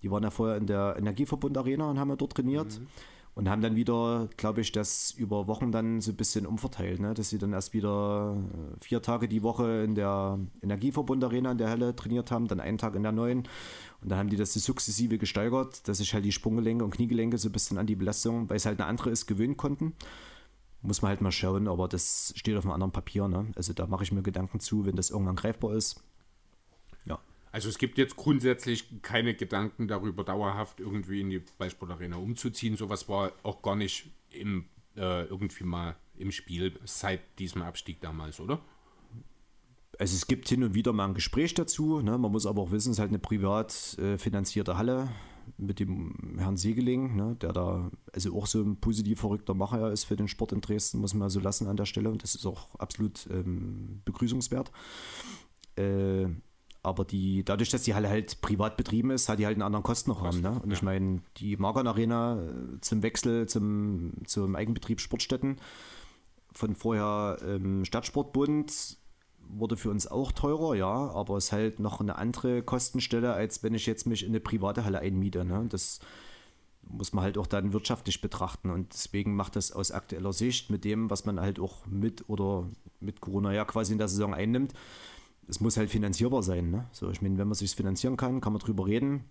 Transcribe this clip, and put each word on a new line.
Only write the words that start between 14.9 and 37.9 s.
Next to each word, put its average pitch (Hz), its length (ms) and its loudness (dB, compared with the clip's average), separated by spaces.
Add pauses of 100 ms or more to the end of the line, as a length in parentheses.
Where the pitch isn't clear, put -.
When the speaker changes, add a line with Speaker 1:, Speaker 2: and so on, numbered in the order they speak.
Speaker 1:
gesteigert, 117 720 0
dass 101 120 0
sich 101 140 0
halt 104 120 2
die 101 80 4
Sprunggelenke 113 520 2
und 104 60 0
Kniegelenke 117 480 2
so 113 100 0
ein 98 40 -2
bisschen 101 260 0
an 107 80 2
die 104 100 2
Belastung, 107 540 0
weil 104 60 2
es 107 100 2
halt 104 140 0
eine 78 80 0
andere 117 220 0
ist, 113 160 0
gewöhnen 113 300 2
konnten. 151 380 0 (880)
Muss 101 200 0
man 101 80 4
halt 98 100 0
mal 95 100 4
schauen, 98 380 2
aber 90 200 2
das - 480 0
steht 107 200 0
auf 104 80 0
einem 196 80 2
anderen 95 200 2
Papier, - 360 0
ne? 95 260 0
Also 87 180 -2
da 92 140 -2
mache 95 160 0
ich 87 80 -2
mir 98 120 2
Gedanken 95 360 -2
zu, 104 280 0
wenn 92 100 2
das 90 140 2
irgendwann 92 260 0
greifbar 107 380 0
ist. - 280 0 (1040)
Ja. - 160 -8 (320)
Speaker 2:
Also 110 160 -4
es 107 100 -4
gibt 127 200 0
jetzt 131 180 4
grundsätzlich 123 840 2
keine 117 320 2
Gedanken 104 540 -2
darüber, 98 360 -2
dauerhaft 101 540 -2
irgendwie 98 420 -4
in 98 80 -2
die 92 140 -2 (160)
Ballsportarena 87 580 -6
umzuziehen. 110 600 -2
Sowas 104 340 -4
war 98 220 0 (100)
auch 107 180 -6
gar 101 160 0
nicht - 340 -4 (200)
im, 95 360 -4 (300)
äh, 90 280 0
irgendwie 95 400 -6
mal 85 320 -2 (200)
im 98 140 -4
Spiel 87 540 -4
seit 98 360 -4 (200)
diesem 92 200 -4
Abstieg 85 400 -8